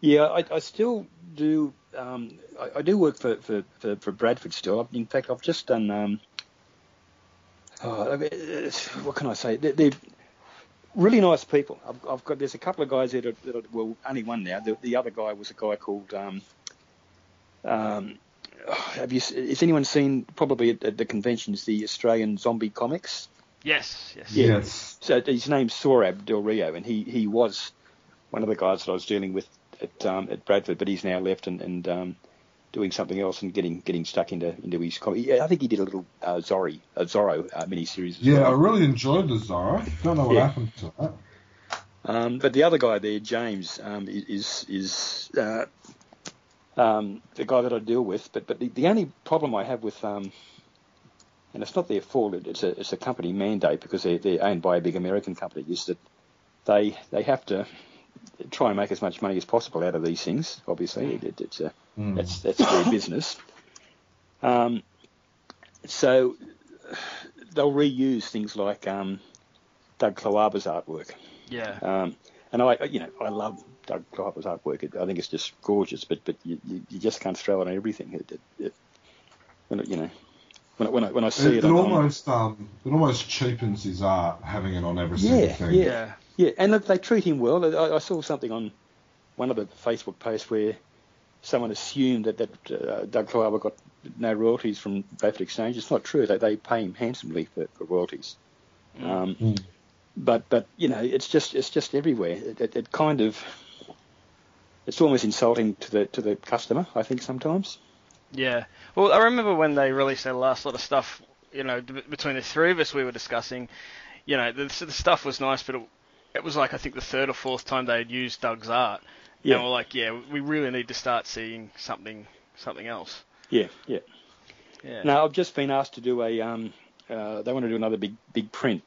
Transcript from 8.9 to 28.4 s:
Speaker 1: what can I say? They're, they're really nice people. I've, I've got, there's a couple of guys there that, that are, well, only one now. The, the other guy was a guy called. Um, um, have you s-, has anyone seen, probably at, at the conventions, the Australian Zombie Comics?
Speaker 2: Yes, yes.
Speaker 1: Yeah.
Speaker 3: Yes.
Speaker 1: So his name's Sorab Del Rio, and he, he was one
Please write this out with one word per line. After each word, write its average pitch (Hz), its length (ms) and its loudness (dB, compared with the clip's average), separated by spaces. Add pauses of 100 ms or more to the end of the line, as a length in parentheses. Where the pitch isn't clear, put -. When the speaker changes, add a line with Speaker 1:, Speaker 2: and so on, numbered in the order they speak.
Speaker 1:
what 139 200 -6
can 143 100 -4
I 113 80 -2
say? 113 220 -2
They're, 151 160 0
they're 147 180 8 (1040)
really 220 260 6
nice 175 240 6
people. - 420 0
I've, - 220 -12
I've 131 160 -6
got, 147 140 -4
there's 139 160 -4
a - 40 -14
couple 185 260 -4
of 135 40 -10
guys 131 240 0
there 127 100 0
that, 117 220 -6
that 123 120 -8
are, 113 60 -6 (100)
well, 113 240 -4 (120)
only 135 140 -6
one 110 220 -4
now. 92 160 -4
The, 110 200 -2
the 123 160 -2
other 123 140 0
guy 107 220 -6
was 101 180 -12
a - 40 -20
guy 107 220 -4
called. 101 380 -8
Um, 98 280 -8 (1200)
um, 107 540 -4 (720)
have 127 200 -6
you 127 60 0
s-, - 120 -4
has 131 320 -2
anyone 160 220 6
seen, 139 400 2 (120)
probably 120 340 4
at, 117 140 -2
at 107 140 -2
the 117 60 0
conventions, 110 600 -2
the 107 200 0
Australian 110 540 2
Zombie 113 320 0
Comics? - 580 -6 (340)
Speaker 2:
Yes, - 540 -2
yes. - 160 -14
Speaker 1:
Yeah. 120 140 6
Speaker 3:
Yes. - 560 0
Speaker 1:
So 123 180 4
his 123 280 0
name's 135 260 2
Sorab 101 500 4
Del 110 180 0
Rio, 104 320 0
and 85 120 -8
he, 110 160 -2
he 117 240 -2
was 107 460 0 (580)
one 107 120 -2